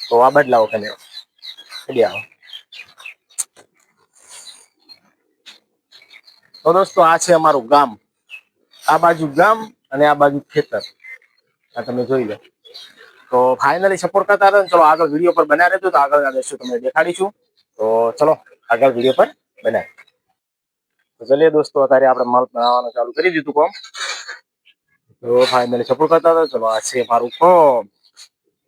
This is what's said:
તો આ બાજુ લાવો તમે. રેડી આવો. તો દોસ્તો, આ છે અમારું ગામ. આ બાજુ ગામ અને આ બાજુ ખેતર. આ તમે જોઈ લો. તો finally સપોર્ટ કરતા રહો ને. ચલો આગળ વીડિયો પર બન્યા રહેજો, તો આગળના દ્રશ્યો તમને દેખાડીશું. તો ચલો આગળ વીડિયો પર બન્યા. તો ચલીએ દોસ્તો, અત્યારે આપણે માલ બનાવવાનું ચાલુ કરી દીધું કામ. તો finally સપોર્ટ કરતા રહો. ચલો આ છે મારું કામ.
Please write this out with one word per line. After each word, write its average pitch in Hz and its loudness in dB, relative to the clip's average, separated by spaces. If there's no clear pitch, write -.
તો 117 2
આ 131 4
બાજુ 143 0
લાવો - 2
તમે. 107 -8
રેડી - -2
આવો. - -2
તો 160 2
દોસ્તો, 190 0
આ 165 4
છે 180 0
અમારું 156 2
ગામ. 135 0
આ 156 2
બાજુ 160 0
ગામ 208 0
અને 143 0
આ 147 2
બાજુ 143 0
ખેતર. - -6
આ 120 -8
તમે 123 -6
જોઈ 127 -2
લો. 104 -8
તો 127 2
finally 180 0
સપોર્ટ 190 -2
કરતા 202 4
રહો 202 4
ને. 190 -6
ચલો 175 4
આગળ 156 4
વીડિયો 170 0
પર 165 0
બન્યા 151 2
રહેજો, 185 -2
તો 175 0
આગળના 143 0
દ્રશ્યો 131 -8
તમને 123 -8
દેખાડીશું. 175 -4
તો - -2
ચલો 151 2
આગળ 120 2
વીડિયો 120 0
પર - 2
બન્યા. - -4
તો 117 -18
ચલીએ 143 2
દોસ્તો, 151 -2
અત્યારે 135 2
આપણે 127 0
માલ 123 0
બનાવવાનું 123 -2
ચાલુ 120 -6
કરી 175 -2
દીધું 147 -6
કામ. 156 0
તો 123 2
finally 120 -2
સપોર્ટ 151 0
કરતા 165 4
રહો. 165 2
ચલો 117 -6
આ 110 -2
છે 123 -6
મારું 117 -2
કામ. 151 2